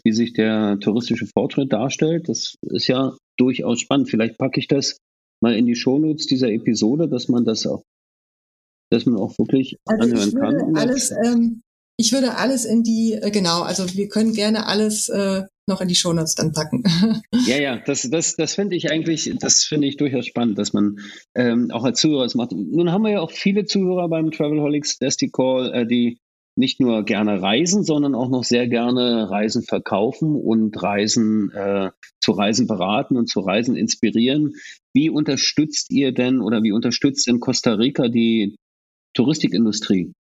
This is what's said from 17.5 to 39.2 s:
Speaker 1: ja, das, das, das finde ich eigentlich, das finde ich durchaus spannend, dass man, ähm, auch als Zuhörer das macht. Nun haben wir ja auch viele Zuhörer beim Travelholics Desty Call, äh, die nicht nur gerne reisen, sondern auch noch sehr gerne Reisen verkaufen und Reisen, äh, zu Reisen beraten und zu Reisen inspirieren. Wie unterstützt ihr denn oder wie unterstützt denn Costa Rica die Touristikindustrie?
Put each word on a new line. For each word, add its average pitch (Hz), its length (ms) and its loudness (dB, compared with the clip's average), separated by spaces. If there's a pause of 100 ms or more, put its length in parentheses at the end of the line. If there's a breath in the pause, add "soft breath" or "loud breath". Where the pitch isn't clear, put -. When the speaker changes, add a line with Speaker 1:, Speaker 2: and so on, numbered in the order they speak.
Speaker 1:
ja, 135 260 -2
das, 135 260 -2
das, - 260 -2
das 156 180 -2
finde 196 220 -2
ich 165 140 -2
eigentlich, 160 500 -2
das - 240 2
finde 143 240 0
ich 135 80 -4
durchaus 131 300 -2
spannend, 113 320 -2
dass 104 140 -2
man, 104 260 0 (360 loud breath)
ähm, 120 380 2
auch 113 120 -4
als - 160 0
Zuhörer 147 220 2
das 120 120 -2
macht. 120 180 -2
Nun 156 400 0
haben 202 100 2
wir 220 80 2
ja 202 100 0
auch 160 120 -4
viele 196 320 0
Zuhörer 185 440 0
beim 160 220 0
Travelholics 147 680 -2
Desty 135 320 -2
Call, 127 440 0
äh, 120 120 0
die 120 320 0 (380)
nicht 131 220 0
nur 113 260 2
gerne 104 380 0
reisen, 170 400 2
sondern 147 320 0
auch 120 140 -2
noch 127 160 0
sehr 120 240 2
gerne 120 600 0
Reisen 107 360 -2
verkaufen 117 720 0
und 110 440 0
Reisen, 107 720 0
äh, 98 400 -2 (320 loud breath)
zu - 80 2
Reisen 104 380 2
beraten 107 480 0
und 117 120 0
zu - 120 -2
Reisen 107 360 0
inspirieren. 117 760 0 (420 loud breath)
Wie 156 160 4
unterstützt 151 800 -2
ihr 131 220 2
denn 127 280 2
oder 107 220 0
wie 110 100 2
unterstützt 123 540 -2
denn 127 140 0
Costa 120 340 0
Rica 123 340 0
die 113 480 0 (600)
Touristikindustrie? 110 960 0 (100)